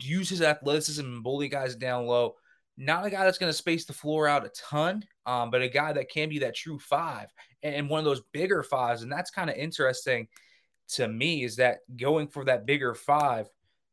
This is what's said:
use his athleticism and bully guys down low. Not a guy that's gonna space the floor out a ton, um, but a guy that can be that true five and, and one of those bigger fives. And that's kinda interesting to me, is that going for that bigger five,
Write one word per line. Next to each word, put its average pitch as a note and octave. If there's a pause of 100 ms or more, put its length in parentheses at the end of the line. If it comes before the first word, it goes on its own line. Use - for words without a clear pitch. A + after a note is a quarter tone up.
use E3
his F3+
athleticism D3+
and A#2+
bully C#3
guys C3
down B2
low. A#2+ (420)
Not E3
a G#3
guy F#3+
that's F#3
gonna F3
space E3
the -
floor D3+
out C#3+
a -
ton, F3 (220)
um, A#2+
but B2+
a B2+
guy C#3+
that C#3
can D#3
be D3
that B2+
true D#3
five C#3+ (360)
and, D3
and C#3+
one D#3
of D#3
those C#3 (100)
bigger E3+
fives. A#2+
And A#2+
that's E3
kinda E3
interesting C3 (600)
to B2
me, C3+
is A2
that A#2+ (180)
going D3
for C3+
that A#2+
bigger C3
five, C#3 (440)